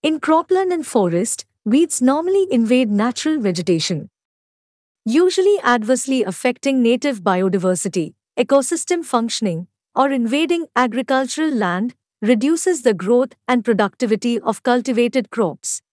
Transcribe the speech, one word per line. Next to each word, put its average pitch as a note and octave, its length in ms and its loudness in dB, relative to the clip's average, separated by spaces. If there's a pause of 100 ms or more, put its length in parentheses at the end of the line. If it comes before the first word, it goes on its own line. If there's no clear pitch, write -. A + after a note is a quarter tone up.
In D#4 180 0
cropland F4+ 520 2
and D#4+ 140 -4
forest, F3+ 580 -2 (220)
weeds C#4 340 2
normally E4+ 500 2
invade A#3 400 2
natural A#3+ 480 -2
vegetation, F3 680 -2 (960)
usually F4+ 580 2
adversely B3 640 0
affecting B3+ 560 -2
native A#3+ 400 2
biodiversity, F3+ 960 0 (240)
ecosystem C#4 680 0
functioning, G#3+ 600 -2 (280)
or C4+ 160 2
invading C#4 640 0
agricultural C4 760 0
land, G#3 440 -2 (280)
reduces C4+ 600 0
the A#3 120 2
growth A#3 400 0 (120)
and B3 200 0
productivity A3 760 0
of - 220 -4
cultivated A#3+ 680 0
crops. - 540 -6 (100)